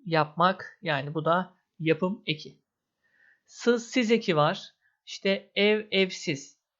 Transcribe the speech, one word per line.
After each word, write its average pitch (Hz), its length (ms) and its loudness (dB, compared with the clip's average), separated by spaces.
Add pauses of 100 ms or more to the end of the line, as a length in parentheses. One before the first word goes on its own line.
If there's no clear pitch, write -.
yapmak. 165 760 0
Yani 147 320 -4
bu 160 120 -4
da 175 320 0 (220)
yapım 160 460 0
eki. - 360 -8 (840)
Sız 233 420 0
siz 233 240 0
eki 226 240 2
var. - 380 0 (320)
İşte - 500 -4
ev 208 360 2
evsiz. 185 680 -2 (220)